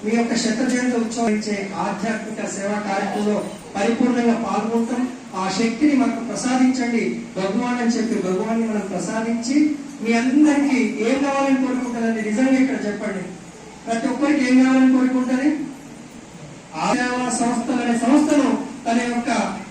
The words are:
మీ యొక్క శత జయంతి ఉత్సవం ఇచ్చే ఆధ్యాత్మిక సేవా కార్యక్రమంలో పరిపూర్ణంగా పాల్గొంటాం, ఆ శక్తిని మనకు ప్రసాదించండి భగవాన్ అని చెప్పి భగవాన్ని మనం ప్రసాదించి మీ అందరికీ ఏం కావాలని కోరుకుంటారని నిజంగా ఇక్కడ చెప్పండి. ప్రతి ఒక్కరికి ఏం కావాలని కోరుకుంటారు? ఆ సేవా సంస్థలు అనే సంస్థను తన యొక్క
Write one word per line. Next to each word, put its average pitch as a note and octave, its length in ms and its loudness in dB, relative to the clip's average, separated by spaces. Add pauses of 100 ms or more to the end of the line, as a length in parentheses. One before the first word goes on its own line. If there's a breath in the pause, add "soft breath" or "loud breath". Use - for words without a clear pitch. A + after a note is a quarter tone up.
మీ A3 100 0
యొక్క A#3 200 2
శత A#3 320 0
జయంతి B3 300 0
ఉత్సవం A3+ 320 -2
ఇచ్చే G#3 460 -2
ఆధ్యాత్మిక G#3 720 -4
సేవా G3+ 320 -4
కార్యక్రమంలో G3+ 640 -2 (320)
పరిపూర్ణంగా A#3 580 2
పాల్గొంటాం, A3+ 760 -2 (260)
ఆ F#3+ 240 -2
శక్తిని C#4 340 2
మనకు A#3 260 2
ప్రసాదించండి B3 1000 0 (160)
భగవాన్ A#3+ 400 -2
అని A#3 140 0
చెప్పి F#3 360 0
భగవాన్ని A3 400 0
మనం G#3 120 -2
ప్రసాదించి A#3 960 0 (280)
మీ A3+ 100 0
అందరికీ C4 840 4
ఏం C4+ 240 2
కావాలని C#4 440 2
కోరుకుంటారని A3+ 540 -2
నిజంగా C4 380 2
ఇక్కడ G#3+ 260 0
చెప్పండి. G3+ 380 -6 (640)
ప్రతి A#3 200 -2
ఒక్కరికి B3+ 440 2
ఏం C4 120 8
కావాలని C4 340 6
కోరుకుంటారు? B3+ 540 2 (1200)
ఆ G3 200 0
సేవా B3 340 -2
సంస్థలు A#3+ 520 0
అనే A#3 160 0
సంస్థను C4+ 720 2 (180)
తన A#3 140 2
యొక్క A#3+ 280 -2 (420)